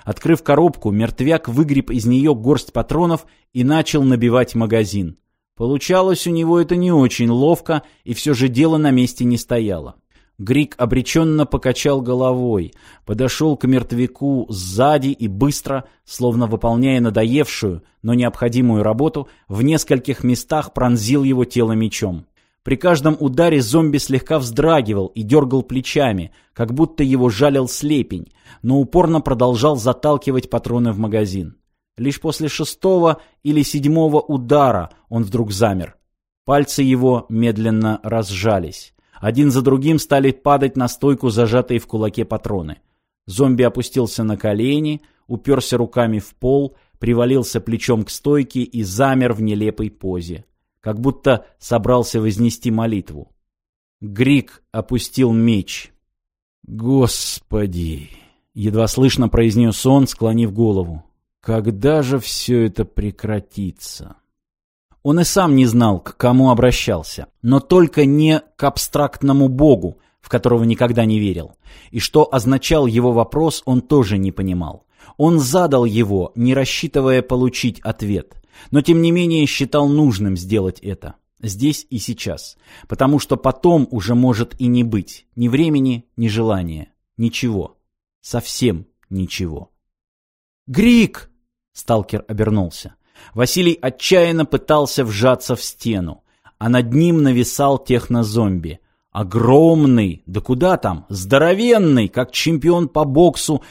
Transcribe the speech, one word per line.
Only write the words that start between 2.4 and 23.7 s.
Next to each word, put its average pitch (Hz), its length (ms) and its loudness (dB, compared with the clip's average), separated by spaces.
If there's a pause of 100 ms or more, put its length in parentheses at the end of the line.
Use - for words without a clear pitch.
патронов 165 540 -2 (260)
и 123 120 -2
начал 151 380 0
набивать 120 520 2
магазин. 104 640 -2 (380)
Получалось 175 680 0
у 175 40 -2
него 165 280 2
это 170 160 0
не 180 160 2
очень 127 380 2
ловко, 147 540 0 (200)
и 120 120 -8
всё 147 180 -2
же 131 160 2
дело 156 300 2
на 151 120 2
месте 123 360 2
не 120 100 2
стояло. 107 600 -4 (440)
Грик 131 380 0
обречённо 151 640 0
покачал 135 560 -2
головой, 123 720 -2 (320)
подошёл 131 540 -2
к - 80 -4
мертвяку 127 840 -2
сзади 117 600 0
и 117 200 -4
быстро, 131 560 -4 (220)
словно 120 400 -2
выполняя 117 520 0
надоевшую, 113 840 -2 (180)
но 113 140 -2
необходимую 120 680 0
работу, 135 460 -2 (200)
в 98 120 -6
нескольких 139 640 -2
местах 123 480 -2
пронзил 123 520 0
его 131 200 0
тело 117 280 -2
мечом. 104 520 -4 (380)
При - 140 -2
каждом 156 440 2
ударе 151 400 2
зомби 143 380 0